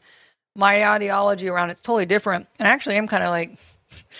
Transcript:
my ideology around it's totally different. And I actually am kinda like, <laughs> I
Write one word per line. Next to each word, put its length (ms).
my 320
ideology 600
around 200
it's 120
totally 240
different. 420
And 80
I 40
actually 260
am 100
kinda 220
like, 220
<laughs> 400
I 40